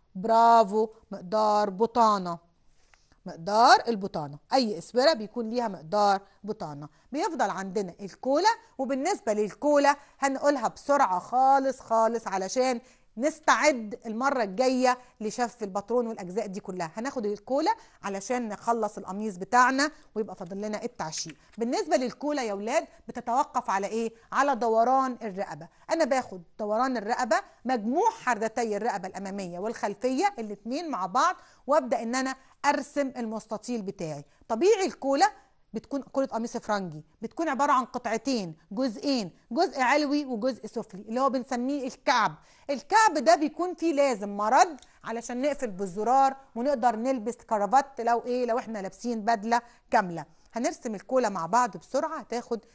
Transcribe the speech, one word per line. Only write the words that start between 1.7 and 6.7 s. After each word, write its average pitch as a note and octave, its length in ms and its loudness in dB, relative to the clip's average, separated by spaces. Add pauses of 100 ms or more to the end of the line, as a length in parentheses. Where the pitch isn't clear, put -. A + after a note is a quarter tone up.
بطانة، G3+ 680 2 (880)
مقدار G#3 600 6
البطانة. F#3 500 -4 (140)
أي A3+ 260 2
أسورة B3+ 340 2
بيكون A3 380 -6
ليها A#3 180 -2
مقدار G3 520 2 (240)
بطانة. D#3 440 -10 (240)